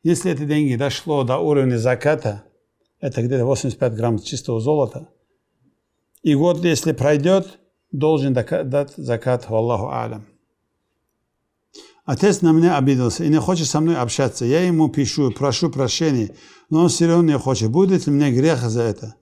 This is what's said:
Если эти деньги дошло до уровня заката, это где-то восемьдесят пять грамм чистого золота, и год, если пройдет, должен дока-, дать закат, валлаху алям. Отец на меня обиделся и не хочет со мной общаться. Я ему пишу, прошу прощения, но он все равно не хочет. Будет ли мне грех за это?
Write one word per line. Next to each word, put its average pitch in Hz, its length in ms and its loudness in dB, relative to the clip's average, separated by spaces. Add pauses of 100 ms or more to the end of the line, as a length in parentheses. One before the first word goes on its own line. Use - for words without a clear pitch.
Если 170 280 0
эти 151 140 -4
деньги 147 300 0
дошло 139 480 -2
до 123 140 0
уровня 139 400 0
заката, 123 680 -2 (560)
это 135 220 -4
где-то 123 240 0
восемьдесят 131 340 -2
пять 117 160 0
грамм 113 240 -2
чистого - 400 -6
золота, 139 500 -2 (1120)
и 151 140 2
год, 170 300 2
если 160 260 0
пройдет, 151 680 0 (320)
должен 143 420 0
дока-, 127 300 -2
дать 143 340 -4
закат, 127 520 -4
валлаху 117 400 -2
алям. 117 360 -8 (1800)
Отец 202 380 0
на 170 100 4
меня 165 260 4
обиделся 131 460 0
и 160 60 0
не 156 100 4
хочет 160 280 -2
со 151 120 -2
мной 160 160 2
общаться. 123 480 -2
Я 147 220 2
ему 160 240 2
пишу, 135 420 -2
прошу 143 380 -2
прощения, 131 680 -2 (340)
но 160 120 2
он 175 80 6
все 170 180 2
равно 165 240 4
не 143 60 2
хочет. 117 320 0
Будет 185 380 2
ли 151 40 0
мне 143 200 2
грех 131 380 2
за 117 120 -2
это? 110 400 -4